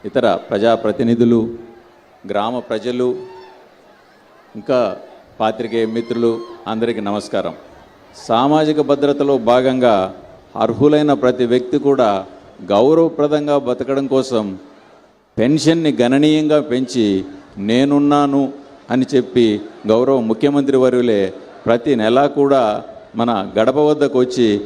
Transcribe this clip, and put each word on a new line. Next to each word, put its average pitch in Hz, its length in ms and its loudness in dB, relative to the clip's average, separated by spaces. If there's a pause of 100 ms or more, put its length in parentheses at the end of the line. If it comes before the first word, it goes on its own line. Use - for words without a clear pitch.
ఇతర 110 300 0
ప్రజాప్రతినిధులు, 117 1200 0 (760)
గ్రామ 107 280 -4
ప్రజలు, 123 580 -4 (1400)
ఇంకా 95 400 -2 (440)
పాత్రికేయ 113 460 -2
మిత్రులు, 113 540 -2 (280)
అందరికీ 110 320 -4
నమస్కారం. 101 540 -6 (720)
సామాజిక 151 520 2
భద్రతలో 143 580 0
భాగంగా 120 760 2 (420)
అర్హులైన 143 560 2
ప్రతి 127 340 0
వ్యక్తి 123 320 0
కూడా 123 480 0 (380)
గౌరవప్రదంగా 147 920 2
బతకడం 135 480 -4
కోసం 120 520 -2 (800)
పెన్షన్ని 147 600 2
గణనీయంగా 151 600 2
పెంచి, 117 640 -2 (340)
"నేనున్నాను" 139 960 0 (380)
అని 127 240 0
చెప్పి 120 460 2 (280)
గౌరవ 123 320 2
ముఖ్యమంత్రి 139 560 0
వర్యులే 120 560 2 (340)
ప్రతి 120 300 2
నెలా 117 300 2
కూడా 139 560 0 (340)
మన 110 420 -2
గడప 127 200 2
వద్దకు 147 400 2
వచ్చి 123 480 2